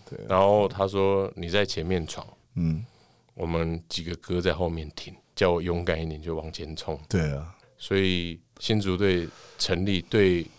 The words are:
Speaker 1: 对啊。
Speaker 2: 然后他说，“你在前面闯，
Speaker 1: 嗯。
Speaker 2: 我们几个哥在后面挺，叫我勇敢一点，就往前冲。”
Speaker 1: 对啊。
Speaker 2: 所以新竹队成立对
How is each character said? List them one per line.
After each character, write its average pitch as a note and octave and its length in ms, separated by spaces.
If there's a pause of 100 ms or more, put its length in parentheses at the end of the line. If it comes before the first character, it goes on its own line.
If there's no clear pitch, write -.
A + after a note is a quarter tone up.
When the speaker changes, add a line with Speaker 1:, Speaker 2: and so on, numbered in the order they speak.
(100)
Speaker 1:
对 - 100
啊。 - 80
Speaker 2:
然 F#2 100
后 G2+ 300
他 G2 180
说 G2 520
，“你 F2 100
在 G2 180
前 E2 200
面 F2 200
闯， - 220 (280)
Speaker 1:
嗯。 E2 300 (480)
Speaker 2:
我 F2 120
们 E2 420
几 - 160
个 E2+ 120
哥 F2+ 260
在 F2 100
后 E2+ 180
面 D#2+ 240
挺， - 220 (180)
叫 F2+ 200
我 E2+ 80
勇 F2 240
敢 E2 180
一 - 20
点， D#2 160
就 E2 140
往 D#2 160
前 D#2 240
冲。” D#2 320
Speaker 1:
对 F2+ 140 (120)
啊。 D#2 220 (220)
Speaker 2:
所 - 200
以 F2 420 (200)
新 G#2+ 200
竹 F#2+ 160
队 F2+ 320 (300)
成 F2+ 260
立 F#2+ 200
对 F#2 420 (140)